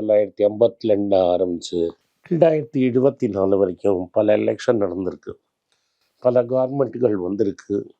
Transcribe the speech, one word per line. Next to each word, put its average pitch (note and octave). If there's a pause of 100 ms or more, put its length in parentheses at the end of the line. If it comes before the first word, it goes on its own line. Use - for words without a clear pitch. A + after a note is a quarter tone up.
தொள்ளாயிரத்தி G#2
ஐம்பத்தி A2
ரெண்டு G2+
ஆரம்பிச்சு F2 (420)
ரெண்டாயிரத்தி D#3
இருபத்தி B2+
நாலு G2
வரைக்கும் F#2
பல G#2+
எலெக்ஷன் A2
நடந்திருக்கு, F#2+ (840)
பல B2
கவர்மெண்ட்டுகள் B2+
வந்திருக்கு, G2+ (140)